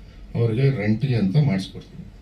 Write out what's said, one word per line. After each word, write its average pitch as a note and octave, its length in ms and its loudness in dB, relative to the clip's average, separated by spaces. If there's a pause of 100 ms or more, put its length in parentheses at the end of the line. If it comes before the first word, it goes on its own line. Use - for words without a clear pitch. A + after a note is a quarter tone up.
(360)
ಅವ್ರಿಗೆ A#2 340 2
ರೆಂಟಿಗೆ A2 460 0
ಅಂತ G2 220 2
ಮಾಡಿಸ್ಕೊಡ್ತೀನಿ. - 680 -2 (160)